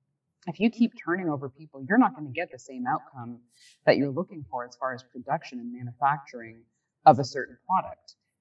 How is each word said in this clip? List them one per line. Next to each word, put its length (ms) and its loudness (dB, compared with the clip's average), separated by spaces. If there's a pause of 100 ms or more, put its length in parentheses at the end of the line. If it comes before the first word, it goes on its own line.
(480)
if 120 -6
you 100 6
keep 220 2 (140)
turning 240 -2
over 180 -4
people, 400 -14
you're 120 4
not 140 6
gonna 180 -10
get 200 -6
the 80 -16
same 280 -10
outcome 520 -6 (460)
that 100 6
you're 160 0
looking 380 -6
for 160 -6
as 100 -20
far 180 -4
as 100 -12 (100)
production 460 -6
and 120 -10
manufacturing 920 -4 (420)
of 140 10
a 40 2
certain 420 -8
product. 500 -2 (260)